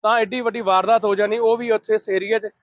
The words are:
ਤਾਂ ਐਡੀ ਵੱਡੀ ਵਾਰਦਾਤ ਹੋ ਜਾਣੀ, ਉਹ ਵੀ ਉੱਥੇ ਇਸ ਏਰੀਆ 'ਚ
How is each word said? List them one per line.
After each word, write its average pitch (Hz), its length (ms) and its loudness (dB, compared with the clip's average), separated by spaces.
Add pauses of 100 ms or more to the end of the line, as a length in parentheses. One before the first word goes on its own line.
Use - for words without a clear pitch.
ਤਾਂ 226 180 2
ਐਡੀ 226 220 -2
ਵੱਡੀ 226 200 -2
ਵਾਰਦਾਤ 196 440 2
ਹੋ 202 100 2
ਜਾਣੀ, 208 220 0
ਉਹ 233 200 2
ਵੀ 233 140 -4
ਉੱਥੇ 214 240 0
ਇਸ 214 140 -6
ਏਰੀਆ 196 300 -2
'ਚ 214 80 -8 (160)